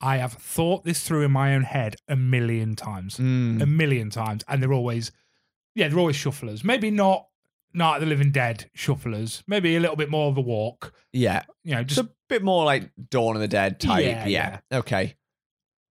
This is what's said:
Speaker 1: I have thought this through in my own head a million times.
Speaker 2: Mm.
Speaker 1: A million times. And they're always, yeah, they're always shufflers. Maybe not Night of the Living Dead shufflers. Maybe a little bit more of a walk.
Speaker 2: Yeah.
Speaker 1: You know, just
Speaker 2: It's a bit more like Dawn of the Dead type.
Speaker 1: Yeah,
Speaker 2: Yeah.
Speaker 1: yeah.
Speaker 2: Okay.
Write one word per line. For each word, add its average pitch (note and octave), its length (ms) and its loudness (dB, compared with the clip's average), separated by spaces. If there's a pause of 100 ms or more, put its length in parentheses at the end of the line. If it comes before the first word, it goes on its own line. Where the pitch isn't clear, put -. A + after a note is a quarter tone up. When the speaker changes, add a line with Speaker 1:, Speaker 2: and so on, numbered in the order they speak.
Speaker 1:
I C3+ 160 2
have B2 160 -2
thought - 500 -2
this - 240 -4
through D#3 160 0
in C#3+ 80 4
my C#3 240 4
own C3 80 2
head B2 320 -2 (140)
a C#3+ 80 0
million A#2 580 0
times. G2 440 -10
Speaker 2:
Mm. B2+ 440 0
Speaker 1:
A C#3+ 40 2
million C#3+ 440 0
times. G#2+ 380 -6
And C#3 120 -2
they're C3 120 0
always, A#2+ 400 -2 (640)
yeah, F#3+ 100 2
they're D3+ 140 2
always D#3+ 160 2
shufflers. A2+ 480 -6
Maybe A3 260 0
not G3 380 2 (440)
Night D#3+ 240 2
of C#3 40 -2
the D#3+ 60 0
Living C#3+ 260 4
Dead A#2+ 440 -2
shufflers. A2+ 720 -4
Maybe F3+ 300 2
a E3+ 40 2
little D#3+ 160 0
bit D3+ 140 -2
more D3+ 200 2
of C3+ 80 0
a - 20 2
walk. A#2 520 -4 (200)
Speaker 2:
Yeah. A2 300 2 (200)
Speaker 1:
You D#3+ 140 -6
know, A#2+ 80 -2
just C#3+ 160 -2
Speaker 2:
It's A3+ 80 -2
a - 40 -20 (160)
bit A3+ 140 0
more F#3 220 2
like C#3+ 260 2 (200)
Dawn A2+ 260 0
of G#2+ 60 -2
the G#2 60 0
Dead G2 320 0
type. F#2+ 240 2
Speaker 1:
Yeah, A2+ 220 -2
Speaker 2:
Yeah. F#2+ 320 -2 (120)
Speaker 1:
yeah. C3 80 -2
Speaker 2:
Okay. G2 360 -2 (760)